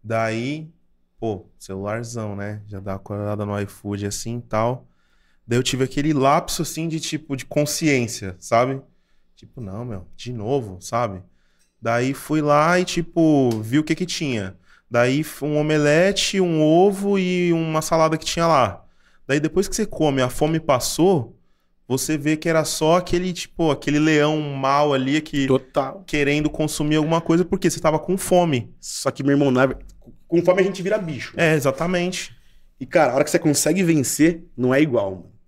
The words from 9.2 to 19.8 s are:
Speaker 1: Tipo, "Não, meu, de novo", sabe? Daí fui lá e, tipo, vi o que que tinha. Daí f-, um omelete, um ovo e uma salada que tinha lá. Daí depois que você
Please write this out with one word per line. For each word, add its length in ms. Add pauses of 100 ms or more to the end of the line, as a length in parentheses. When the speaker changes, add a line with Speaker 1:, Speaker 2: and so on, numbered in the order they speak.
Speaker 1:
Tipo, 260
"Não, 240
meu, 200 (100)
de 180
novo", 480
sabe? 420 (580)
Daí 320
fui 280
lá 380
e, 60
tipo, 640 (120)
vi 180
o 40
que 120
que 100
tinha. 520 (320)
Daí 320
f-, 240
um 120
omelete, 840
um 200
ovo 580
e 340
uma 280
salada 360
que 80
tinha 220
lá. 360 (440)
Daí 120
depois 280
que 80
você 100